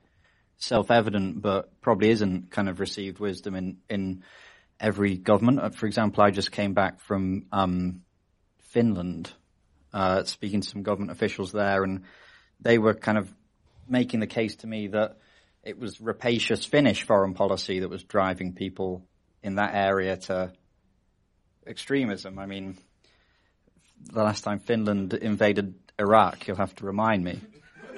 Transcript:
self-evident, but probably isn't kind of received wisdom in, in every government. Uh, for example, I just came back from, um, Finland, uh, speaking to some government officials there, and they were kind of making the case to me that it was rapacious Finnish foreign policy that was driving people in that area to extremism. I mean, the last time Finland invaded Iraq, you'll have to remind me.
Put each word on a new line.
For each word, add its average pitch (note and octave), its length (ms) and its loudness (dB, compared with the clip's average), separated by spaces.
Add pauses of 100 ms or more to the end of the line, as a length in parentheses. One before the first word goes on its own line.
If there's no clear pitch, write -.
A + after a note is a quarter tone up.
(580)
self-evident, G#2 840 2
but G2 400 -2
probably G#2+ 280 4
isn't G2 420 0
kind G2 180 -2
of F2+ 100 -6
received G2 400 -6
wisdom G2 360 -6
in, F#2 220 -6 (120)
in F#2+ 340 -4 (560)
every G2+ 380 0
government. A2 420 4
Uh, G#2+ 100 -2
for - 160 -6
example, G#2 380 2
I G2+ 80 8
just G2 200 -2
came G2+ 220 -2
back F#2+ 260 0
from, F#2+ 520 -2
um, F2+ 500 0 (600)
Finland, F2+ 680 -2 (600)
uh, F#2+ 300 2
speaking G#2 380 -4
to - 80 -8
some G2+ 140 -10
government G2 280 -4
officials G2+ 400 -4
there, G2 320 0
and F#2+ 200 -4 (560)
they A#2 180 4
were A2 160 4
kind G#2+ 240 0
of G2 160 -4 (560)
making B2 300 0
the G#2+ 80 -2
case A2 300 -4
to A2+ 100 -16
me G#2+ 200 -8
that G#2+ 300 -2 (460)
it - 160 -12
was G#2+ 200 -10
rapacious A2+ 640 -2
Finnish C#3+ 400 2
foreign G2 300 4
policy F#2+ 460 0
that F#2 100 -2
was F2 140 -10
driving F#2 500 0
people F#2 500 -6 (380)
in G2 140 -6
that G#2 180 0
area G2 440 2
to F#2 340 -6 (1120)
extremism. G2+ 720 -4
I G2 60 -10
mean, F#2+ 320 -10 (1300)
the A2 120 0
last G#2+ 200 0
time G#2 160 -4
Finland G#2 540 0
invaded G#2 600 0 (240)
Iraq, G#2 500 4
you'll F#2+ 100 -4
have G2 180 -2
to - 100 -12
remind G2+ 380 0
me. F2+ 180 -6 (560)